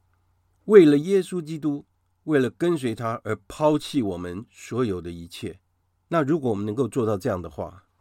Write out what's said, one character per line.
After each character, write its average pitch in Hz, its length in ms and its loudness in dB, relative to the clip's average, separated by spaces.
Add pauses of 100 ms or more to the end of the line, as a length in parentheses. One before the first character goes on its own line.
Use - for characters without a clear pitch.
(640)
为 196 200 10
了 147 120 6
耶 185 240 0
稣 180 200 -8
基 156 160 -10
督， 147 280 -4 (380)
为 151 160 2
了 123 100 2
跟 170 280 -2
随 123 160 -4
他 113 300 -6
而 107 120 -6 (120)
抛 151 300 0
弃 147 240 -4
我 98 160 -4
们 90 320 -10
所 - 340 -6
有 95 160 -2
的 87 120 -10
一 85 160 -14
切， - 320 -14 (480)
那 165 140 0
如 147 180 0
果 131 100 -2
我 107 60 0
们 101 100 -4
能 107 80 -4
够 123 140 -2
做 113 180 -2
到 107 120 0
这 107 120 -6
样 92 120 -4
的 85 80 -12
话， 90 340 -12 (180)